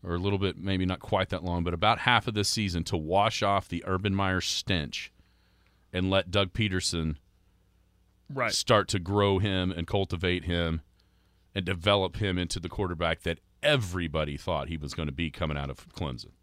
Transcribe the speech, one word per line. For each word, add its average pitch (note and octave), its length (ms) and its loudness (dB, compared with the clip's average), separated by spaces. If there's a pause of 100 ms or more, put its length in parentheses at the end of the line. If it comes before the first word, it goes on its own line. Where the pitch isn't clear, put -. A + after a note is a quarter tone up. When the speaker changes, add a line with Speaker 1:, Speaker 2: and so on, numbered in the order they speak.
Speaker 1:
or F2 100 -2
a F2 40 0
little G2 200 0
bit, F#2 180 -2
maybe F#2 300 0
not F#2 140 -2
quite F#2+ 300 0
that F2 140 -4
long, F2 200 0
but E2+ 100 -2
about G#2 260 2
half A#2+ 280 4
of A2+ 60 -4
this G#2 140 2
season F2 360 0
to - 120 -4
wash F#2 460 0
off G2 260 2
the E2+ 180 -6
Urban F#2+ 280 0
Meyer F#2+ 260 2
stench - 720 -4 (800)
and F#2 180 0
let F#2+ 200 2
Doug G2 220 0
Peterson F2+ 680 0 (1080)
Speaker 2:
Right. B2 240 -2
Speaker 1:
start G#2 360 6
to G#2 100 0
grow G2 400 4
him F#2+ 340 2
and E2+ 140 -4
cultivate F2+ 580 0
him E2+ 380 0 (720)
and G2 100 -4
develop F#2 520 2
him F#2+ 220 0
into F2 220 -4
the E2+ 80 -8
quarterback E2+ 540 -2
that E2 180 -4 (220)
everybody F2 720 0
thought C#2+ 320 -4
he E2 80 -6
was D2 180 -8
gonna D2+ 180 -4
be D#2 180 -4
coming D2+ 260 -4
out C#2+ 140 -6
of - 240 -12
Clemson. C#2 360 -8 (120)